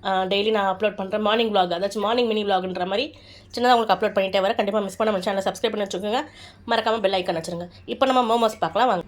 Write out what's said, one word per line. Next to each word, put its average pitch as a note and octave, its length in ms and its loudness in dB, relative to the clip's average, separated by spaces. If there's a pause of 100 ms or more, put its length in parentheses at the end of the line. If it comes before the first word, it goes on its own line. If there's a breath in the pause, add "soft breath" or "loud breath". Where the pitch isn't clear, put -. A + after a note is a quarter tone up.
ஆ, F#3+ 200 0
டெய்லி G3+ 280 0
நான் G3 240 2
அப்லோட் G#3 200 -2
பண்றேன். G3+ 260 -4
மார்னிங் A3 320 2
vlog, - 20 0
அதாச்சும் F3+ 400 0
மார்னிங் A3+ 320 0
மினி G#3+ 180 -2
vlog-ன்ற F#3 400 0
மாதிரி A3 320 -4 (360 loud breath)
சின்னதா B3 200 4
உங்களுக்கு A3+ 200 4
அப்லோட் G#3 200 0
பண்ணிட்டே F#3+ 300 0
வரேன். G#3+ 120 2
கண்டிப்பா G#3 240 0
மிஸ் G3 220 -4
பண்ணாம A3 40 2
சேனலை G3 380 -2
சப்ஸ்கிரைப் F#3+ 180 -4
பண்ணி G#3+ 240 -2
வச்சுக்கோங்க. G#3 380 -4 (440 loud breath)
மறக்காம A3+ 320 0
பெல் G3 120 2
ஐகான் G3 40 -2
வச்சுருங்க. F3 540 -4 (160 loud breath)
இப்போ A#3+ 200 0
நம்ம B3+ 160 4
மோமோஸ் A3+ 380 0
பார்க்கலாம் G3+ 280 0
வாங்க. F#3+ 200 0